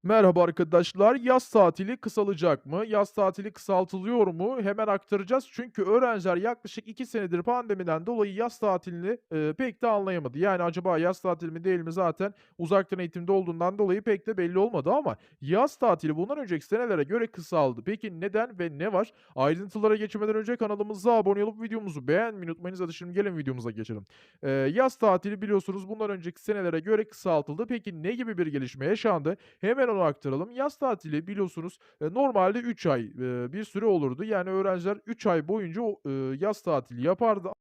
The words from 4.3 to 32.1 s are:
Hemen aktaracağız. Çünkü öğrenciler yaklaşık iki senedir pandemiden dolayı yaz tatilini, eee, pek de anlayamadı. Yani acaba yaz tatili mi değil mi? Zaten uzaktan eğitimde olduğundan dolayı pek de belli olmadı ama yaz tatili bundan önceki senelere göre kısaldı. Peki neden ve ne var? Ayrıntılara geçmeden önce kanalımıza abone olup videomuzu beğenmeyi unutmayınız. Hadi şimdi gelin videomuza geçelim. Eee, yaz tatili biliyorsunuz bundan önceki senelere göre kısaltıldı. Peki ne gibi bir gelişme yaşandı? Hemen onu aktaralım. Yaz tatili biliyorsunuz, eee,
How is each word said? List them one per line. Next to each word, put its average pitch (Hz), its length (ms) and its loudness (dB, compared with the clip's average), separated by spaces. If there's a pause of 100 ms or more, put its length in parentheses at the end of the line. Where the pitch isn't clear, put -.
Hemen 208 260 0
aktaracağız. 202 640 0
Çünkü 233 320 -6
öğrenciler 202 540 2
yaklaşık 214 500 -6
iki 220 180 -10
senedir 180 380 -2
pandemiden 190 640 -2
dolayı 214 280 0
yaz 226 260 -4
tatilini, 185 580 -2 (140)
eee, 156 220 0
pek 240 300 -4
de 233 40 2
anlayamadı. 180 520 0
Yani 185 240 2
acaba 170 340 0
yaz 175 240 0
tatili 170 300 -4
mi 170 120 -10
değil 180 160 0
mi? 165 120 -6
Zaten 185 420 -2 (240)
uzaktan 185 420 0
eğitimde 175 320 -4
olduğundan 180 460 0
dolayı 202 240 2
pek 208 260 0
de 220 100 -2
belli 180 220 0
olmadı 190 320 2
ama 247 240 0 (260)
yaz 190 340 2
tatili 160 400 2
bundan 214 220 -4
önceki 180 280 -4
senelere 214 380 0
göre 226 240 -2
kısaldı. 143 580 -2
Peki 196 360 -6
neden 208 380 -2
ve 170 180 -2
ne 196 160 -4
var? 196 180 0 (240)
Ayrıntılara 190 600 2
geçmeden 214 400 -2
önce 220 200 -2
kanalımıza 208 580 0
abone 202 300 4
olup 220 180 -6
videomuzu 196 460 -6
beğenmeyi 185 440 0
unutmayınız. 175 300 -10
Hadi 165 120 -6
şimdi 175 200 -14
gelin 196 240 -2
videomuza 127 340 -6
geçelim. 107 340 -10 (380)
Eee, 139 60 -2
yaz 156 460 2
tatili 202 460 2
biliyorsunuz 196 480 -2
bundan 214 200 -6
önceki 175 320 -10
senelere 180 380 -2
göre 214 280 2
kısaltıldı. 160 600 -2
Peki 190 360 -8
ne 185 80 -2
gibi 233 260 -4
bir 170 100 0
gelişme 135 380 -4
yaşandı? 175 520 0 (240)
Hemen 247 280 2
onu 202 120 0
aktaralım. 147 500 -2
Yaz 269 260 -4
tatili 170 500 -2
biliyorsunuz, 185 500 -6 (240)
eee, 156 120 -4